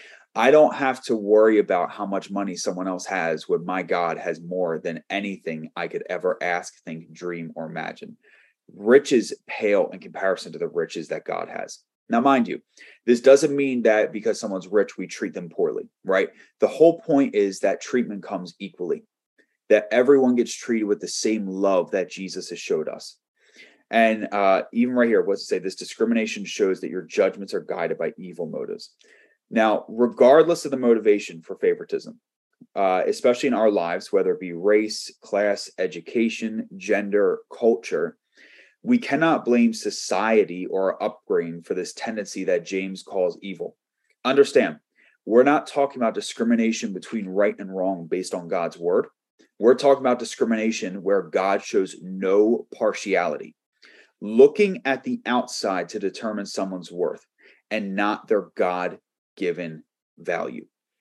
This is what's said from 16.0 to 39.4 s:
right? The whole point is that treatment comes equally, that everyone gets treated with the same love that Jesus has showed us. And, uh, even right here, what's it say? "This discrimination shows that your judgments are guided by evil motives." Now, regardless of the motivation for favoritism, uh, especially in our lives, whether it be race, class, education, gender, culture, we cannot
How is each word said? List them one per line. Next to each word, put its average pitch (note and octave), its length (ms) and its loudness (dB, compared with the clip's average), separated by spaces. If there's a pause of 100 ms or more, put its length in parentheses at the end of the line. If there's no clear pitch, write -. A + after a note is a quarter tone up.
right? F#2+ 260 0 (300)
The C3+ 80 4
whole E3 320 6
point C#3 340 2
is G2+ 260 0
that G2 200 0
treatment G2+ 420 -4
comes F2+ 360 -10
equally, F2+ 460 -8 (640)
that G#2+ 200 4
everyone B2 440 6
gets A#2+ 200 0
treated A2+ 300 -2
with G2+ 160 -2
the F2+ 80 -10
same A2 380 -2
love F#2+ 460 0
that F#2 180 -2
Jesus F#2 400 -12
has E2+ 80 -12
showed D#2+ 300 -4
us. - 300 -14 (720)
And, A2 420 2
uh, G2 400 4
even B2 220 2
right A#2+ 140 4
here, G2+ 140 4
what's F#2+ 200 0
it - 40 -14
say? F#2+ 120 -2
"This F#2 180 -6
discrimination A2 680 -2
shows F#2+ 360 0
that D#2 100 -8
your F2 120 -6
judgments F#2+ 520 -2
are F2+ 60 -2
guided E2 380 -6
by D#2+ 200 -4
evil F2 280 -10
motives." - 480 -10 (540)
Now, A2 400 0
regardless B2+ 760 4
of D3 60 -6
the C3+ 60 -4
motivation G#2+ 640 2
for F#2+ 160 -14
favoritism, - 640 -4 (540)
uh, F#2 320 2
especially B2 400 2
in B2 80 2
our A2 160 4
lives, F2+ 420 -2
whether F#2 200 2
it F2 80 -4
be F2+ 120 -10
race, G#2 720 0
class, G2+ 560 -2
education, A2 960 -4
gender, G2 640 0 (100)
culture, F2 680 0 (640)
we A#2+ 140 2
cannot C#3+ 460 0